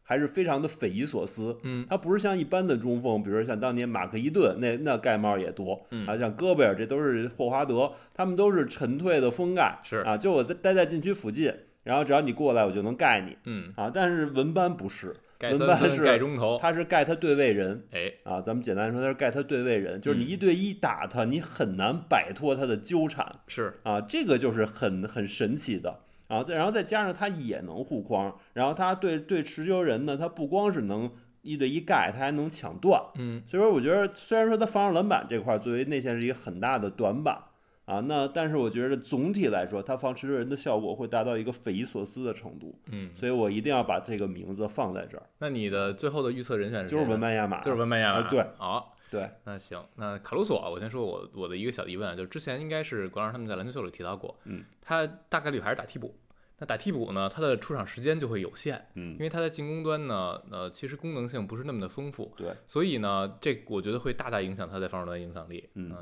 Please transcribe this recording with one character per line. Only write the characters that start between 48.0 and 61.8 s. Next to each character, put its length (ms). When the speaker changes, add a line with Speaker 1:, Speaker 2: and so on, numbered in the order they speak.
Speaker 2:
马。 60
Speaker 1:
啊， 100
对。 160
Speaker 2:
好。 380
Speaker 1:
对。 180
Speaker 2:
那 120
行， 260
那 240
卡 160
鲁 80
索 160
啊， 100
我 100
先 80
说 160
我， 300
我 140
的 100
一 80
个 60
小 160
疑 100
问 100
啊， 80
就 60
是 60
之 120
前 220
应 80
该 140
是 260
国 100
老 80
师 60
他 60
们 80
在 80
篮 100
球 60
秀 100
里 80
提 140
到 120
过， 300
Speaker 1:
嗯。 180
Speaker 2:
他 280
大 120
概 100
率 100
还 120
是 40
打 80
替 140
补。 180
那 60
打 80
替 160
补 220
呢， 200
他 80
的 140
出 180
场 140
时 140
间 180
就 80
会 140
有 140
限， 400
Speaker 1:
嗯。 180
Speaker 2:
因 60
为 100
他 100
在 100
进 180
攻 140
端 260
呢， 320
呃， 180
其 180
实 80
功 200
能 120
性 200
不 100
是 60
那 80
么 80
的 100